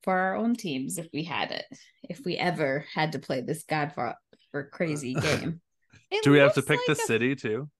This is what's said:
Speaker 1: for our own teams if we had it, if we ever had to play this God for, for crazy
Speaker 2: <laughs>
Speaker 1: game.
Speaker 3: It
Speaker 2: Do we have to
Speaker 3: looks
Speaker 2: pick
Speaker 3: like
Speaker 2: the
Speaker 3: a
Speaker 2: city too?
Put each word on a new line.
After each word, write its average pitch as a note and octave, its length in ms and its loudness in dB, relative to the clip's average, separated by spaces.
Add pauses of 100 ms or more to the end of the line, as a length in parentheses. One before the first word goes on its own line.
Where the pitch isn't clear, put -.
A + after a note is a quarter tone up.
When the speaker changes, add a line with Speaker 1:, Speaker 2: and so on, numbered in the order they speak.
Speaker 1:
for F#3+ 140 2
our F#3+ 200 2
own A3+ 180 2
teams D#3 440 -6
if D#3+ 140 -10
we D3+ 120 -4
had A#2+ 280 -4
it, G1+ 120 -8 (380)
if - 220 -12
we F3+ 120 -2
ever D3+ 560 0
had D#3 200 -2
to D3+ 60 -6
play C3 220 -4
this D#3 240 -6
God D3+ 280 -2
for, - 220 -6 (360)
for C#3+ 140 -6
crazy D3 500 -4
Speaker 2:
<laughs> - 0 -
Speaker 1:
game. D#3 460 -2 (500)
Speaker 3:
It G#4+ 140 -2
Speaker 2:
Do C#3+ 80 8
we D3 60 10
have C#3+ 160 8
to - 60 2
Speaker 3:
looks - 80 -4
Speaker 2:
pick D3+ 100 2
Speaker 3:
like - 80 -2 (100)
Speaker 2:
the - 60 -2
Speaker 3:
a - 40 -2
Speaker 2:
city A#2+ 300 2
too? B2 320 -4 (120)